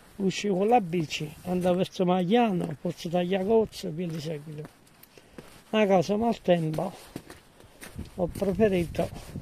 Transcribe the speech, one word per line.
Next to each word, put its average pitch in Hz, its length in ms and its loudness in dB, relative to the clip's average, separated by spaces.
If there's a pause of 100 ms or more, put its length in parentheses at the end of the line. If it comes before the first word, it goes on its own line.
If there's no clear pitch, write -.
(180)
uscivo 190 420 0
con 202 80 2
la 240 120 6
bici, 160 540 -4 (120)
andavo 180 320 2
verso 185 280 0
Magliano, 180 760 2
Pozzo 180 300 -6
Tagliacozzo 190 800 0
e - 20 -6
via 170 180 -6
di 165 120 -6
seguito. 151 500 -10 (1000)
Ma 220 120 2
a 208 60 4
causa 190 280 4
maltempo 170 760 0 (1200)
ho 180 120 -2
preferito 190 840 0 (320)